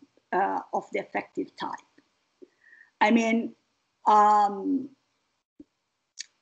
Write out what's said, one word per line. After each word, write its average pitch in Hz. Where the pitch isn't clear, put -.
uh, 190
of 202
the 202
affective -
type. -
I 214
mean, 226
um, 208